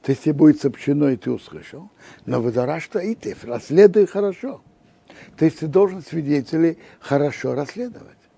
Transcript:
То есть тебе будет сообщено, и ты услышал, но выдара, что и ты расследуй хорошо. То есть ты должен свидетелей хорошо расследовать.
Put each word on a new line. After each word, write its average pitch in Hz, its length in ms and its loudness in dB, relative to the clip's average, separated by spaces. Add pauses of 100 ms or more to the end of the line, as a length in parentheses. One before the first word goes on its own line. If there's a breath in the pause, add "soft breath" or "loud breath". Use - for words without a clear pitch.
То 135 80 -4
есть 135 120 -4
тебе 147 100 0
будет 151 280 6
сообщено, 143 480 0
и 127 60 0
ты 123 160 -8
услышал, - 580 -12 (380 loud breath)
но 123 120 -2
выдара, 123 400 -2
что 196 200 -8
и 214 160 -4
ты 131 260 -10
расследуй 170 640 4
хорошо. 202 560 -8 (760 loud breath)
То 160 80 2
есть 160 120 0
ты 156 80 -8
должен 185 380 0
свидетелей 160 760 -2 (220 loud breath)
хорошо 139 560 -2
расследовать. 214 640 -10 (200)